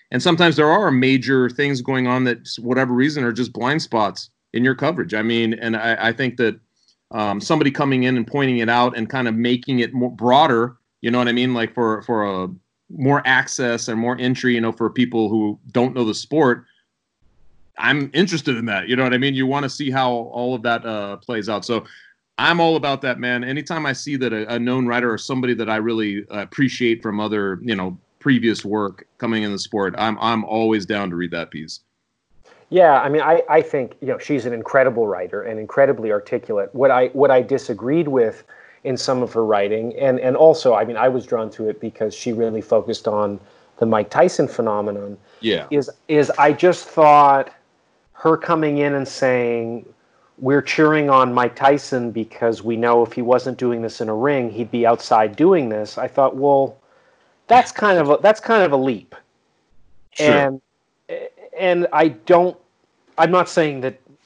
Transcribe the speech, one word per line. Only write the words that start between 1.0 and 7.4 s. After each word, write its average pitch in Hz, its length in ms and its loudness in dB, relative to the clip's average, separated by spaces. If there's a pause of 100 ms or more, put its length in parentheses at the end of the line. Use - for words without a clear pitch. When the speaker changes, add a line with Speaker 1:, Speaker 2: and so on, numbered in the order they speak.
Speaker 1:
things 139 320 -4
going 127 260 -2
on 127 160 0
that, 120 180 -2
s-, - 160 -14
whatever 123 380 -2
reason, 143 300 0
are 120 80 -2
just 113 200 -6
blind 131 280 -2
spots 104 480 -4 (240)
in 117 100 -2
your 131 120 2
coverage. 139 380 -4
I 107 80 -2
mean, 113 320 0
and 113 220 -4
I, 113 320 -2
I 117 60 0
think 123 240 -4
that, 110 200 0 (540)
um, 104 300 -4